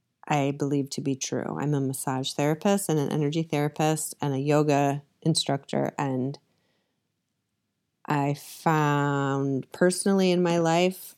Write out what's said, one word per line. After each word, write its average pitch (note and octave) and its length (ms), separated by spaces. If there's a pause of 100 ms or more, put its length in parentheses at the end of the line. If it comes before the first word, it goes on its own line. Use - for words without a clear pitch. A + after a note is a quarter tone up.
(280)
I C#3+ 240
believe C#3+ 380
to - 120
be C#3 140
true. - 420
I'm D3 160
a C#3+ 60
massage C3+ 540
therapist D#3+ 560
and D#3 100
an C#3+ 100
energy D3+ 320
therapist D#3 760
and C#3+ 140
a C3+ 60
yoga C#3+ 600 (200)
instructor, C#3 760
and C3+ 400 (1700)
I C#3+ 260
found C#3+ 1400
personally F#3 600
in F3+ 120
my E3+ 140
life, E3+ 600